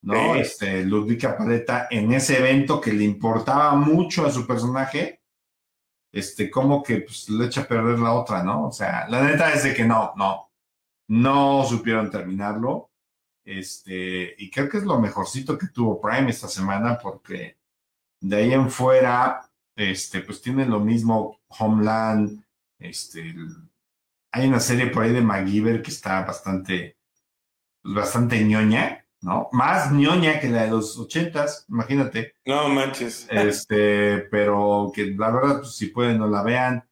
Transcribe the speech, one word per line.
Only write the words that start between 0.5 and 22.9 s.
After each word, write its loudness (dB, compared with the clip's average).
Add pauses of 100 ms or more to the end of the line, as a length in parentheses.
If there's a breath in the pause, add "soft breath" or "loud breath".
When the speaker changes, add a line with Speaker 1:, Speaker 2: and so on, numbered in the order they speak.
Speaker 1:
Ludvika 0
Paleta, -2
en 0
ese 2
evento 2
que -2
le 2
importaba 2
mucho 2
a 2
su -2
personaje, -4 (920)
este, -6
como 2
que, -2
pues, -10
le 0
echa -4
a -8
perder 0
la 2
otra, -2
¿no? -2
O -6
sea, -4
la 0
neta 2
es 0
de 0
que 0
no, 2
no, -2 (580)
no 4
supieron 0
terminarlo, -6 (540)
este, -10
y -18
creo -4
que -6
es -4
lo 0
mejorcito -4
que -6
tuvo -2
Prime 0
esta -8
semana, -2
porque -12 (640)
de -2
ahí 4
en 4
fuera, 2 (280)
este, -4
pues, -12
tiene 0
lo 2
mismo 0
Homeland, 0 (360)
este, -14